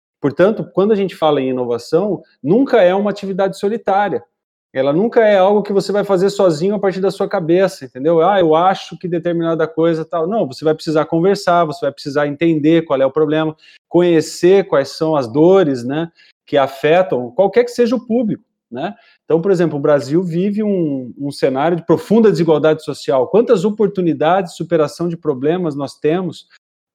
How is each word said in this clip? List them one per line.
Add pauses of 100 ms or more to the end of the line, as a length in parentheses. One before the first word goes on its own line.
(200)
Portanto,
quando
a
gente
fala
em
inovação, (220)
nunca
é
uma
atividade
solitária. (500)
Ela
nunca
é
algo
que
você
vai
fazer
sozinho
a
partir
da
sua
cabeça,
entendeu?
"Ah,
eu
acho
que
determinada
coisa
tal."
Não,
você
vai
precisar
conversar,
você
vai
precisar
entender
qual
é
o
problema, (320)
conhecer
quais
são
as
dores,
né, (340)
que
afetam
qualquer
que
seja
o
público, (260)
né? (300)
Então,
por
exemplo,
o
Brasil
vive
um,
um
cenário
de
profunda
desigualdade
social.
Quantas
oportunidades
de
superação
de
problemas
nós
temos (460)